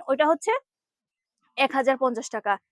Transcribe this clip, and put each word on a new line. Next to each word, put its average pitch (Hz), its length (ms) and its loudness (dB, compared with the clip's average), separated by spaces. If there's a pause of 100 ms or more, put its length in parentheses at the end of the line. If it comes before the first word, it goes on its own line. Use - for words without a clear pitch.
ওইটা 277 240 2
হচ্ছে 339 200 0 (1080)
এক 262 160 2
হাজার 269 240 2
পঞ্চাশ 240 320 -2
টাকা। 208 240 -2 (180)